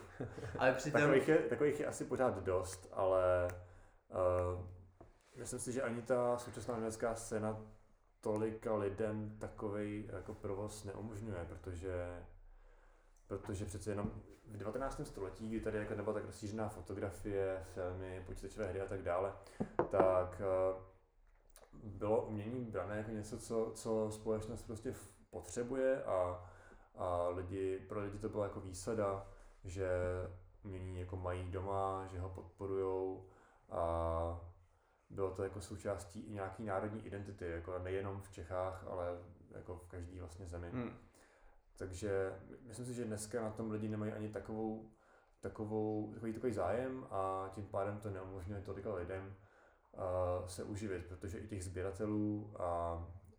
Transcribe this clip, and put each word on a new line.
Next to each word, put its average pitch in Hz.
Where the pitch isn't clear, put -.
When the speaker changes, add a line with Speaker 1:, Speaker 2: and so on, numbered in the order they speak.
Speaker 1:
Ale 131
přitom 147
Speaker 2:
takových 135
je, 156
takových 151
je -
asi -
pořád 123
dost, 92
ale, 92
eh, 90
myslím 123
si, 123
že 127
ani 120
ta 123
současná 113
umělecká 113
scéna 110
tolika 110
lidem 107
takovej 104
jako 101
provoz 104
neumožňuje, 101
protože, 87
protože 104
přece 104
jenom 104
v 107
devatenáctém 127
století, 98
kdy 110
tady 107
jako 104
nebyla 101
tak 101
rozšířená 107
fotografie, 98
filmy, 92
počítačové 98
hry 95
a 95
tak 95
dále, 92
tak, 92
eh, 92
bylo 107
umění 110
brané 101
jako 107
něco, 110
co, 113
co 110
společnost 107
prostě 120
v-, -
potřebuje 131
a, 90
a 87
lidi, 95
pro 107
lidi 101
to 107
byla 104
jako 98
výsada, 98
že 95
umění 92
jako 90
mají 90
doma, 95
že 92
ho 92
podporujou 95
a 85
bylo 98
to 98
jako 95
součástí 101
i 107
nějaký 101
národní 107
identity, 98
jako 85
nejenom 98
v -
Čechách, 92
ale 87
jako 90
v -
každý 90
vlastně 87
zemi. 87
Speaker 1:
Hmm. 120
Speaker 2:
Takže 95
myslím 123
si, 123
že 117
dneska 107
na 107
tom 110
lidi 107
nemají 107
ani 107
takovou, 110
takovou, 107
takový, 110
takový 113
zájem 123
a 95
tím 101
pádem 101
to 107
neumožňuje 95
tolika 98
lidem, 95
eh, 90
se -
uživit, 98
protože 92
i 107
těch 95
sběratelů 104
a, 85